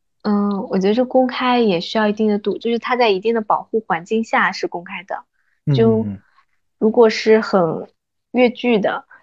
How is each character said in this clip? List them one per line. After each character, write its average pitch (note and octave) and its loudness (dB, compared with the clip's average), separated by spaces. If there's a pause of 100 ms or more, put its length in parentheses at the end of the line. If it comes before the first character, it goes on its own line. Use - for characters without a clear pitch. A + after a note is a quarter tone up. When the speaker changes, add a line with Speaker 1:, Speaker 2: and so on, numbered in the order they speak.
(260)
Speaker 1:
嗯， G3+ -2
我 G3 -2
觉 F#3 0
得 G#3 2
这 B3 2
公 B3+ 2
开 B3 -2
也 G3 0
需 - -6
要 G#3+ 2
一 G#3 0
定 G#3+ 0
的 G#3 0
度， G3+ -4
就 A#3 -4
是 A#3 -2
它 B3+ -4
在 A#3+ 2
一 F#3+ 2
定 A3+ -2
的 A3+ -2
保 - -2
护 - -6
环 E3+ -4
境 A3+ -2
下 G#3 0
是 - -8
公 F3 -8
开 F#3 -14
的。 - -12 (440)
Speaker 2:
嗯， C#3+ 0
Speaker 1:
就 A3+ 4
Speaker 2:
嗯， G2+ -6
嗯。 - -14 (600)
Speaker 1:
如 A3 2
果 A3+ 6
是 A3 2
很 F3 -2 (460)
越 B3 4
剧 B3 0
的， - -4 (200)